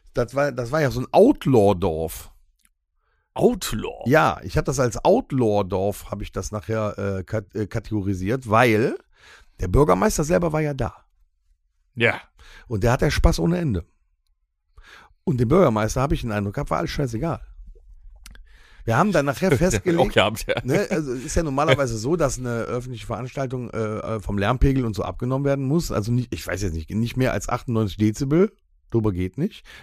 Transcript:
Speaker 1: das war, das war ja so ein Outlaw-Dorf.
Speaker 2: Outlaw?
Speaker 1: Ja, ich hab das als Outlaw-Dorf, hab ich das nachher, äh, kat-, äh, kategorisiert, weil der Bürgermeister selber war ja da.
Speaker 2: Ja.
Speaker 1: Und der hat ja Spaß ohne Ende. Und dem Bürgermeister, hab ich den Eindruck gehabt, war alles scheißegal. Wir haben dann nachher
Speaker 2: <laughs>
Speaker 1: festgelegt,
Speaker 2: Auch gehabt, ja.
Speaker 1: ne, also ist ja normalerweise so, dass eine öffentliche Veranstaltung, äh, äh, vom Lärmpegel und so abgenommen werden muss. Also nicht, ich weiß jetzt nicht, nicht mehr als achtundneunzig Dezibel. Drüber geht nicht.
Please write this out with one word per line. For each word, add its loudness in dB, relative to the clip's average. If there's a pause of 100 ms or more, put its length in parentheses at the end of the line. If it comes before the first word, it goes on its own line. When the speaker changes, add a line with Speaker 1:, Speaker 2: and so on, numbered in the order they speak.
(140)
Speaker 1:
das -2
war, 0
das -6
war 2
ja 4
so -2
ein -6
Outlaw-Dorf. 4 (1000)
Speaker 2:
Outlaw? -2
Speaker 1:
Ja, 4
ich -6
hab 2
das -2
als -2
Outlaw-Dorf, 0
hab -8
ich -10
das -8
nachher, -4
äh, -4
kat-, -8
äh, -4
kategorisiert, -4
weil 4 (600)
der -4
Bürgermeister 4
selber 0
war -2
ja -2
da. -6 (1000)
Speaker 2:
Ja. 2 (480)
Speaker 1:
Und -2
der 4
hat 0
ja 2
Spaß 4
ohne 2
Ende. -2 (1400)
Und 0
dem 2
Bürgermeister, 4
hab 0
ich -2
den -6
Eindruck -2
gehabt, -6
war 0
alles -2
scheißegal. -4 (1400)
Wir 0
haben 4
dann 2
nachher 0
Speaker 2:
<laughs> 6
Speaker 1:
festgelegt, 2
Speaker 2:
Auch 2
gehabt, 2
ja. 0
Speaker 1:
ne, 0
also -2
ist -8
ja 2
normalerweise 0
so, -2
dass 0
eine -4
öffentliche -8
Veranstaltung, -8
äh, -8 (200)
äh, -6
vom -4
Lärmpegel 2
und -4
so -4
abgenommen -4
werden 0
muss. 0
Also -2
nicht, -2
ich -8
weiß -6
jetzt -2
nicht, -8
nicht -2
mehr 2
als -6
achtundneunzig -2
Dezibel. 2 (380)
Drüber 0
geht -4
nicht. -6 (180)